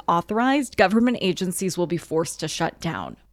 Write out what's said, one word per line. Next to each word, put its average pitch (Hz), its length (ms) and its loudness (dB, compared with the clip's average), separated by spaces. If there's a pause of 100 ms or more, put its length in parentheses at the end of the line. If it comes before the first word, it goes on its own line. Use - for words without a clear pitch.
authorized, 240 720 0
government 226 440 4
agencies 185 540 -2
will 175 120 0
be 165 100 -2
forced 160 420 -4
to 156 80 -6
shut - 320 -4
down. 95 380 -6 (160)